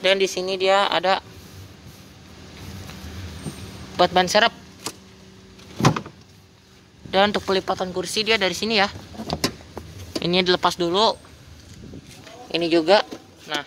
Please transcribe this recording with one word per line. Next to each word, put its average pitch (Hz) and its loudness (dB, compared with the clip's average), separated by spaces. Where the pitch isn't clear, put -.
Dan 196 4
di 190 4
sini 185 -4
dia 190 4
ada 180 2
buat 180 4
ban 180 4
serep. 220 4
Dan 202 4
untuk 196 -2
pelipatan 190 0
kursi 180 -4
dia 220 2
dari 190 2
sini 214 0
ya. 202 4
Ini 180 2
dilepas 180 2
dulu. 185 2
Ini 170 0
juga. 170 6
Nah. 147 -4